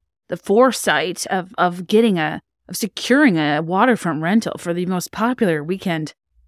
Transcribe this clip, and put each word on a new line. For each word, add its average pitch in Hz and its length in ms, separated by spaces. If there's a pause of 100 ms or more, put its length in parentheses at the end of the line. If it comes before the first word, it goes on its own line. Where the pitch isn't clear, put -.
(260)
the 175 100
foresight 202 920
of, 185 280
of 175 300
getting 214 320
a, 156 240 (260)
of - 80
securing 240 640
a 147 220
waterfront 180 600
rental 180 380
for 170 160
the 180 120
most 180 260
popular 214 500
weekend 165 520 (340)